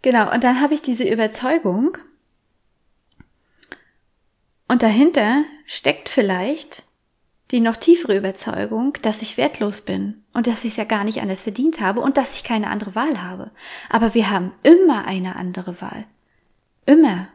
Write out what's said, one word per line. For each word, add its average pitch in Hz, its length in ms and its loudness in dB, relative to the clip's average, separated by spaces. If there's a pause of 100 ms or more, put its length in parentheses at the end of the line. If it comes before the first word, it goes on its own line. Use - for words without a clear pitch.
genau, 240 300 2
und 240 120 0
dann 254 160 4
hab 285 100 2
ich 302 120 -2
diese 240 200 -4
Überzeugung 226 960 0 (2750)
und 247 140 2
dahinter 254 640 4 (220)
steckt - 420 -4
vielleicht 202 760 -2 (640)
die 254 80 0
noch 226 180 2
tiefere 339 400 4
Überzeugung, 214 840 -4
dass 214 200 -2
ich - 140 -10
wertlos 240 460 -4
bin 196 400 -6 (100)
und 233 140 0
dass 233 180 -2
ich's 220 120 -6
ja 214 80 -4
gar 214 180 -2
nicht 214 180 -4
anders 190 220 -6
verdient 262 380 -2
habe 208 200 -2
und 277 160 0
dass 269 200 -2
ich - 80 -10
keine 214 240 -2
andere 202 260 -6
Wahl 240 280 -4
habe. 185 280 -12 (400)
Aber 220 240 2
wir 214 160 2
haben 185 220 -2 (100)
immer 311 440 6
eine 185 280 -6
andere 180 460 -10
Wahl. - 260 -12 (800)
Immer. 254 480 6